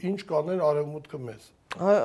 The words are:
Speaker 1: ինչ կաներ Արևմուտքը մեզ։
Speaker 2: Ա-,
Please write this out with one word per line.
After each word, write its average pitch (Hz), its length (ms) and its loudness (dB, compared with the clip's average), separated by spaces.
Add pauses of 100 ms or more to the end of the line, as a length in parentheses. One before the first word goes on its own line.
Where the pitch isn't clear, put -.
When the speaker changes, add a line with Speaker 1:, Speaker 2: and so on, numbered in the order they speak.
Speaker 1:
ինչ 190 220 -2
կաներ 170 400 -2
Արևմուտքը 147 580 -2
մեզ։ 110 260 -14 (240)
Speaker 2:
Ա-, 190 340 4